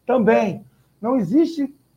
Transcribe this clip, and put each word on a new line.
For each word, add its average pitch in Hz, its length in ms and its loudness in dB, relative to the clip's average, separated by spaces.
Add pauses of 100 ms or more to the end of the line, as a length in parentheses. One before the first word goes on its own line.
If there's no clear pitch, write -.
também. 226 600 0 (360)
Não 240 160 -2
existe 262 580 -2 (220)